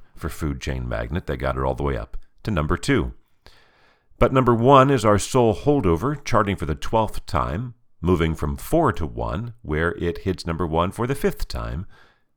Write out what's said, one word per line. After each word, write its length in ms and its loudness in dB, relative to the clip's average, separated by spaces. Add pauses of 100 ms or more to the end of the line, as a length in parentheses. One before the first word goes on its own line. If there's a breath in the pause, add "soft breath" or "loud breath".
(160)
for 140 -8
Food 320 -6
Chain 260 -6
Magnate 380 -6
that 120 -6
got 200 -4
it 60 -2
all 100 -2
the 100 -6
way 140 -2
up 180 -10 (280)
to 80 -4
number 260 0
two. 360 0 (1080 soft breath)
But 120 4
number 220 4
one 380 8
is 120 2
our 140 6
sole 380 2
holdover, 680 0
charting 320 2
for 100 -6
the 100 -2
twelfth 500 -2
time, 480 -4 (260)
moving 360 2
from 220 -4
four 360 0
to 120 -4
one, 560 -8
where 320 -2
it 260 -4
hits 260 -4
number 220 -4
one 240 0
for 160 -4
the 80 -4
fifth 320 -4
time, 400 -8 (500 soft breath)